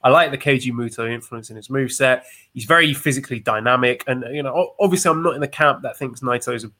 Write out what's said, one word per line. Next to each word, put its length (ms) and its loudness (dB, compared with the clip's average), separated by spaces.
I 60 8
like 200 6
the 80 -6
Keiji 320 0
Muto 400 -6
influence 400 -12
in 60 -18
his 100 -20
moveset. 560 0
He's 100 -10
very 300 4
physically 460 -4
dynamic. 640 0
And, 260 -4
you 120 -6
know, 100 -6
o-, 240 -2
obviously 320 2
I'm 140 2
not 100 2
in 60 -6
the 80 -2
camp 340 2
that 140 -8
thinks 240 -10
Naito 340 -2
is 80 -8
a 180 -14